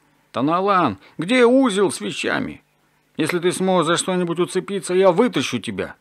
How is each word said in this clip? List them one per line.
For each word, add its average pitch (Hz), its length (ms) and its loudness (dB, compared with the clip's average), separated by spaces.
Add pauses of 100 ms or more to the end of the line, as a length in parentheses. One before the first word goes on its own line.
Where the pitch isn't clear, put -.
(320)
«Таналан, 170 640 0 (200)
где 233 260 2
узел 226 460 4
с - 100 -8
вещами? 147 600 -4 (560)
Если 156 220 -2
ты 175 100 0
сможешь 185 380 0
за 170 80 2
что-нибудь 180 420 -2
уцепиться, 180 560 -4
я 190 160 6
вытащу 180 480 0
тебя». 95 420 -8